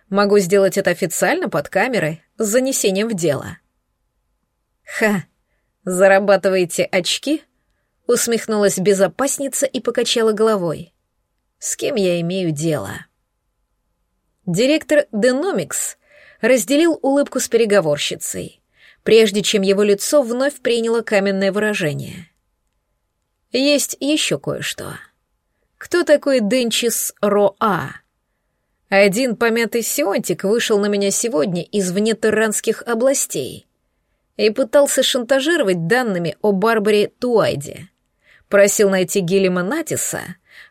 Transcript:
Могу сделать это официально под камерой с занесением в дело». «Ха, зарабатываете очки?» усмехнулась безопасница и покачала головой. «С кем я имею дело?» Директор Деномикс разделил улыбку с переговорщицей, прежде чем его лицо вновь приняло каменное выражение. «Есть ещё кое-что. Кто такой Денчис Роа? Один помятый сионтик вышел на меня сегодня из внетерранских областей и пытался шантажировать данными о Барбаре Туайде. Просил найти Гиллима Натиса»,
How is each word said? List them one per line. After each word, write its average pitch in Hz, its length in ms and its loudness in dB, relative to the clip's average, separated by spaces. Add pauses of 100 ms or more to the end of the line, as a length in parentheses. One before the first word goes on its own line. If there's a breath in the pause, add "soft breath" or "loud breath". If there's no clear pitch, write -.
Могу 202 300 2
сделать 190 400 2
это 185 120 0
официально 202 580 -2
под 156 200 -4
камерой 190 540 -2 (160)
с 220 80 -2
занесением 220 600 0
в 233 60 -4
дело». 156 440 -2 (1300)
«Ха, 208 400 -2 (600)
зарабатываете 190 1000 2
очки?» 262 580 -2 (640)
усмехнулась 220 720 0
безопасница 202 880 0
и - 140 -6
покачала 226 520 0
головой. 196 640 -2 (640)
«С - 180 -8
кем 294 200 -4
я 180 240 2
имею 175 320 -2
дело?» 143 540 -4 (1400)
Директор 294 640 0
Деномикс 247 880 -2 (440 soft breath)
разделил 262 640 2
улыбку 277 380 0
с - 80 -4
переговорщицей, 180 1160 -2 (400 soft breath)
прежде 214 400 4
чем 196 200 0
его 196 200 2
лицо 208 400 2
вновь 254 380 -4
приняло 233 400 0
каменное 196 500 0
выражение. 185 800 -4 (1200)
«Есть 277 480 0
ещё 269 380 -2
кое-что. - 600 -10 (800)
Кто - 260 -2
такой 285 360 2
Денчис 233 800 -2
Роа? 202 720 0 (960)
Один 202 480 2
помятый 233 460 0
сионтик 285 640 -2
вышел 220 340 0
на 202 80 0
меня 202 240 0
сегодня 214 520 -2
из 190 280 -2
внетерранских 214 920 0
областей 233 840 -2 (680)
и 214 140 2
пытался 269 520 2
шантажировать 254 840 0
данными 190 540 -2
о 208 120 2
Барбаре 208 560 0
Туайде. 170 800 -2 (600 soft breath)
Просил 202 420 4
найти 185 300 0
Гиллима 185 420 0
Натиса», 226 720 -6 (340 loud breath)